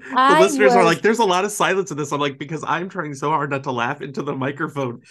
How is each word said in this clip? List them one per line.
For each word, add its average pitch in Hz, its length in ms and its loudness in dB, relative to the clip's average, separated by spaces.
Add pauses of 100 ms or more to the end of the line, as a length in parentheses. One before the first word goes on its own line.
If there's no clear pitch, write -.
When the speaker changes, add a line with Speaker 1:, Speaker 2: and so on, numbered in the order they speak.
(160)
Speaker 1:
I 277 260 6
Speaker 2:
listeners 277 320 4
are 185 100 6
Speaker 1:
was 165 120 4
Speaker 2:
like, 147 60 -6
"There's 220 180 4
a 226 60 4
lot 185 200 2
of 202 60 -4
silence 185 400 0
in 147 60 -8
this." 143 140 -6
I'm 147 80 -2
like, 143 180 -2
"Because 147 300 -10
I'm 170 220 -4
trying 156 240 -8
so 139 160 -4
hard 147 200 -2
not 139 140 -4
to 143 80 -4
laugh 123 300 -4
into 139 200 -10
the 139 140 -6
microphone." 135 760 -6